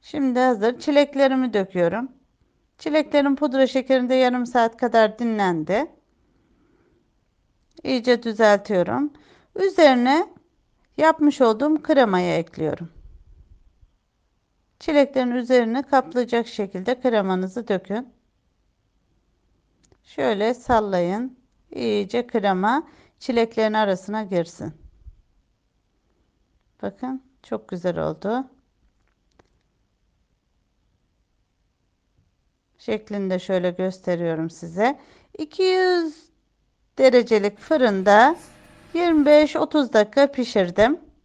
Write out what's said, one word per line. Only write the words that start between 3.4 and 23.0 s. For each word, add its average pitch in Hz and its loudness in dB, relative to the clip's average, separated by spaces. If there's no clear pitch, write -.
şekerinde 254 0
yarım 247 0
saat 233 0
kadar 220 0
dinlendi. 208 -2
İyice 247 -2
düzeltiyorum. 208 0
Üzerine 311 2
yapmış 302 2
olduğum 269 0
kremayı 190 0
ekliyorum. 165 -6
Çileklerin 277 0
üzerine 247 0
kaplayacak 240 -2
şekilde 202 -6
kremanızı 190 -2
dökün. 208 -6
Şöyle 233 -2
sallayın. 214 -2
İyice 226 -4
krema 208 -2